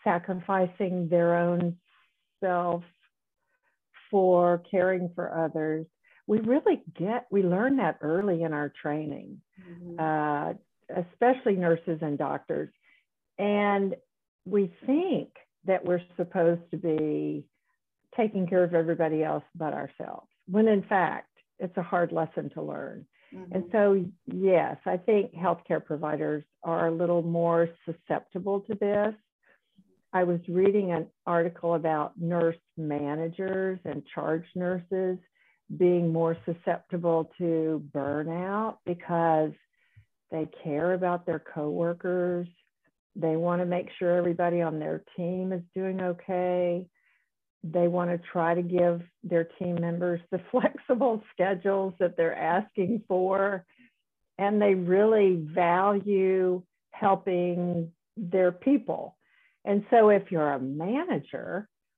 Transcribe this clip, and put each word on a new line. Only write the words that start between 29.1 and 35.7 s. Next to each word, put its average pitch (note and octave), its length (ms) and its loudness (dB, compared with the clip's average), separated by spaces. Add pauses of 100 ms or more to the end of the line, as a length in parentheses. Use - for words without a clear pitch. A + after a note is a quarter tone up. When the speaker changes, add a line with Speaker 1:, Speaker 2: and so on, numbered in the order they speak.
Speaker 1:
I F#3 100 2
was F3 240 2
reading F#3+ 460 2
an D#3+ 140 -4 (180)
article E3+ 500 0
about D#3 440 -2
nurse E3+ 360 0 (220)
managers E3 1040 -4
and D3 200 -8 (120)
charge D#3+ 300 -4 (100)
nurses F#3 640 -2 (600)